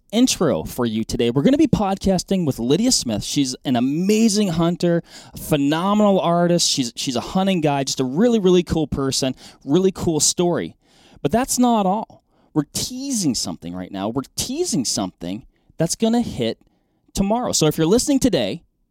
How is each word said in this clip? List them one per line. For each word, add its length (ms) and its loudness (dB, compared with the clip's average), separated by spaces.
intro 540 2
for 200 -4
you 180 -2
today. 280 0
We're 100 2
gonna 160 4
be 80 4
podcasting 800 0
with 140 -2
Lydia 320 2
Smith. 320 -2
She's 320 -2
an 100 0
amazing 760 2
hunter, 520 0
phenomenal 840 2
artist. 500 2
She's, 260 -4
she's 200 -6
a 60 -2
hunting 380 0
guy, 260 0
just 140 -6
a 40 2
really, 340 2
really 240 4
cool 240 -2
person, 480 -2
really 260 2
cool 280 -2
story. 560 -2
But 80 0
that's 260 0
not 300 4
all. 360 -4
We're 180 0
teasing 640 -4
something 400 -8
right 180 -10
now. 180 -4
We're 120 -4
teasing 500 -2
something 640 -6
that's 180 -2
gonna 260 0
hit 380 -6
tomorrow. 360 -2
So 140 2
if 140 0
you're 80 2
listening 320 2
today, 440 0